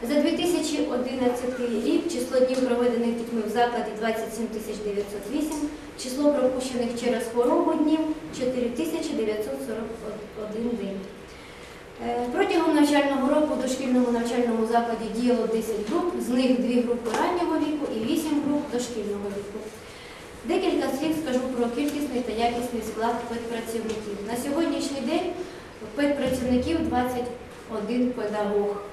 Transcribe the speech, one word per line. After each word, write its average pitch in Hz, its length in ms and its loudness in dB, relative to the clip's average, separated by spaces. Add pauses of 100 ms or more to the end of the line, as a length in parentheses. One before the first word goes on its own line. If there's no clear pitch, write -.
За 294 120 2
дві 320 120 4
тисячі 330 540 0
одинадцятий 247 800 0 (180)
рік 330 280 2
число 254 280 2
днів, 254 260 4
проведених 233 480 2
дітьми 233 320 -2
в - 40 -4
закладі, 240 480 2
двадцять 226 380 -2
сім 226 100 -4
тисяч 214 380 -6
дев'ятсот 202 480 -4
вісім, 302 280 -2 (420)
число 285 300 2
пропущених 247 560 0 (160)
через 240 180 2 (100)
хворобу 302 420 4
днів — 311 260 4 (380)
чотири 247 300 0
тисячі 320 440 -2
дев'ятсот 220 540 -2
сорок 220 220 -4 (640)
один 226 180 -2
день. 196 320 -4 (1080)
Е, 240 240 0
протягом 339 420 4
навчального 285 600 6
року 302 200 4
в 247 80 -2
дошкільному 247 480 2
навчальному 233 560 2
закладі 226 380 2 (120)
діяло 233 300 4
десять 220 440 0
груп, 339 300 0
з - 80 -4
них 247 320 4
дві 240 200 4
групи 233 300 0 (100)
раннього 339 380 2
віку 277 280 0 (100)
і - 20 -2 (140)
вісім 302 340 2
груп 294 160 2 (100)
дошкільного 202 560 -4
віку. 196 300 -8 (880)
Декілька 320 420 2 (120)
слів 311 260 2
скажу 254 160 2
про 240 280 0
кількісний 277 520 -2
та 214 120 -2
якісний 240 500 0 (100)
склад 233 220 0 (140)
педпрацівників. 226 880 -4 (120)
На 240 160 -4
сьогоднішній 285 560 0
день 339 320 0 (640)
педпрацівників 254 920 2
двадцять 247 420 0 (480)
один 247 320 2
педагог 208 640 0 (160)